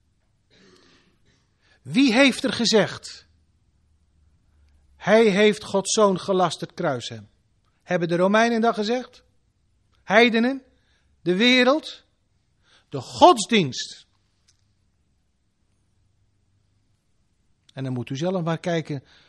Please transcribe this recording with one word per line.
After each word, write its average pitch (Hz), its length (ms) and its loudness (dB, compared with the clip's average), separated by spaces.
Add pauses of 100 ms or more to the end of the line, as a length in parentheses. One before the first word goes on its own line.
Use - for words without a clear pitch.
(1800)
Wie 220 300 2
heeft 262 320 2
er 247 80 -2
gezegd: - 720 -2 (1700)
"Hij 220 320 2
heeft 208 360 2
Gods - 300 -4
zoon 202 260 2
gelasterd, 185 540 -2
kruis 143 340 -6
hem"? 107 200 -18 (540)
Hebben 180 260 -4
de 170 80 -2
Romeinen 220 440 2
dat 226 140 0
gezegd? 226 480 -6 (800)
Heidenen? 233 600 2 (600)
De 175 140 -2
wereld? 254 680 2 (840)
De 139 120 -10
godsdienst. 202 1080 0 (3750)
En 135 120 -12
dan 131 80 -8
moet 123 180 -10
u 135 60 -8
zelf 175 260 -4
maar 165 160 -4
kijken 156 460 -6 (240)